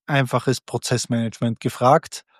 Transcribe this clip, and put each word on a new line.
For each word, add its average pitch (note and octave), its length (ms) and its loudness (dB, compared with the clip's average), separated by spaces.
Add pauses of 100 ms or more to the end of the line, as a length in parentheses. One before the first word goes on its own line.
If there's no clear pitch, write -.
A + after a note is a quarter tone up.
einfaches C3+ 540 0
Prozessmanagement A#2 1000 -4
gefragt - 600 2 (180)